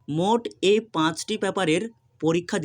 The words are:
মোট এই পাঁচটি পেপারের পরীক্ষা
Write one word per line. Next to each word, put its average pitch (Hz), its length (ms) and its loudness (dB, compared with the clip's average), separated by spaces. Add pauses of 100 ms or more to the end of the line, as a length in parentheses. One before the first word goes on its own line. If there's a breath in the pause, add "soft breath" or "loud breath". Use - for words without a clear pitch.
(180)
মোট 214 240 2 (300)
এই 214 80 4 (160)
পাঁচটি 165 480 -2
পেপারের 185 400 0 (380)
পরীক্ষা 170 440 0